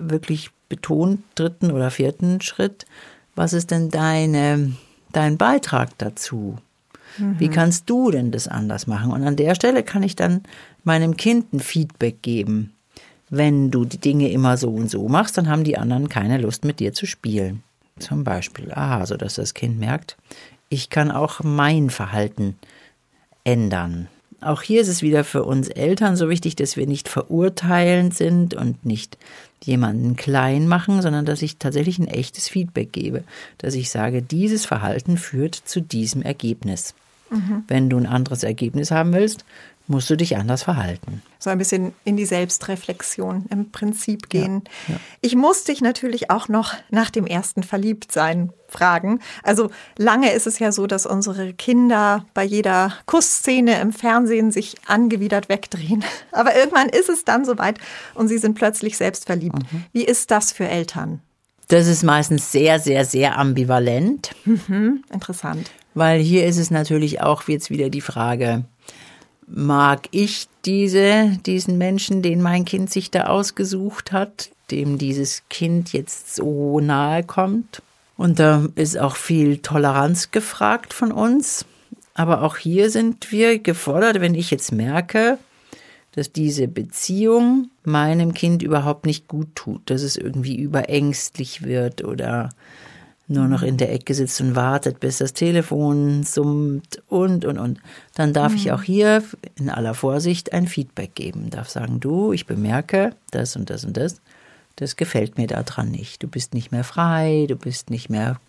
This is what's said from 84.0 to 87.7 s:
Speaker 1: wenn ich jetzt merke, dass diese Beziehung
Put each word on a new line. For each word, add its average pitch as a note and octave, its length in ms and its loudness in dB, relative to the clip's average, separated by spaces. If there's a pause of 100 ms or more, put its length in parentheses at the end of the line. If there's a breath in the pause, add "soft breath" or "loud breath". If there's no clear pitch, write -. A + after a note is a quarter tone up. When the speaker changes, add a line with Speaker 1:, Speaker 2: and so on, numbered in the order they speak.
Speaker 1:
wenn E3+ 140 4
ich E3+ 160 -2
jetzt - 220 -2
merke, F3 640 2 (760 loud breath)
dass D3 200 -6
diese D3 360 0
Beziehung A#3 1000 2 (120)